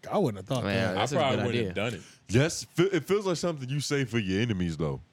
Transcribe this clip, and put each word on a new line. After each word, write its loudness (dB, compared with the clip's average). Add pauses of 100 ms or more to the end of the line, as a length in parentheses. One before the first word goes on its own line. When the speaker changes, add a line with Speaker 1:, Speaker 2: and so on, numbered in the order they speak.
(120)
Speaker 1:
I 2
wouldn't 2
have -12
thought -2
Speaker 2:
Yeah, 0
Speaker 1:
that. 0
Speaker 3:
I -2
Speaker 2:
that's 0
a -2
Speaker 3:
probably 2
Speaker 2:
good 0
Speaker 3:
wouldn't 0
Speaker 2:
idea. -2
Speaker 3:
have -2
done -6
it. -10 (260)
Speaker 4:
Yes, 2
fe-, 4
it 2
feels 0
like 0
something -4
you -2
say 0
for -2
your 2
enemies, 0
though. -2 (140)